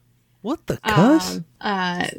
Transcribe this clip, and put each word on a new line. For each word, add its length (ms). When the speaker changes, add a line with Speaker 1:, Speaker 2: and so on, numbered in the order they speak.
Speaker 1:
What 240
the 120
cuss? 580
Speaker 2:
Um, 80
uh, 440